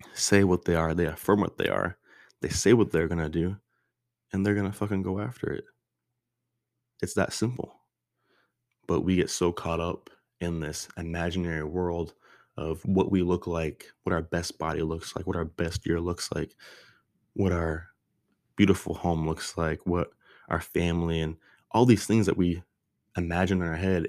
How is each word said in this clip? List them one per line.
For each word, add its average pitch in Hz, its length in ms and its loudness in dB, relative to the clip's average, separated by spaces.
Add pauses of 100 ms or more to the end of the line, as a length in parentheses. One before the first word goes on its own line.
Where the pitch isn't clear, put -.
(120)
say 101 320 4
what 90 220 2
they 87 80 4
are, 82 180 2
they 85 140 0
affirm 95 340 2
what - 160 -2
they - 120 -2
are, 50 280 -2 (460)
they - 80 -2
say 95 240 4
what 107 160 4
they're 82 180 2
gonna 82 220 -2
do, 85 260 -2 (800)
and 98 100 0
they're 104 100 2
gonna 101 160 -2
fucking 101 300 -4
go 95 180 -4
after 120 320 -8
it. - 140 -8 (1400)
It's - 140 -6
that - 180 0
simple. - 480 -6 (1080)
But 82 140 2
we 92 160 2
get 87 140 2
so 87 200 0
caught 85 300 -4
up 85 300 -6 (320)
in 85 180 -2
this 78 280 -8 (100)
imaginary 82 640 -4
world 85 480 -4 (460)
of 80 260 -6
what 98 260 2
we 92 120 4
look 87 240 0
like, 82 440 -4 (120)
what 90 100 -2
our 85 80 0
best 85 380 -4
body 80 240 -2
looks 80 340 -6
like, 80 100 -8
what 87 100 -4
our 82 100 -4
best 82 400 -6
year 85 140 0
looks 87 340 -4
like, - 200 -6 (800)
what 98 180 2
our 82 380 -2 (680)
beautiful 98 360 4
home 82 340 0
looks - 300 -6
like, 80 300 -2
what 87 260 0 (380)
our 82 100 0
family 85 600 0
and 80 180 -4 (320)
all 120 160 6
these 117 200 6
things 107 200 4
that - 100 2
we 87 260 0 (540)
imagine 90 460 0
in 85 40 -2
our 80 80 -2
head, 90 340 0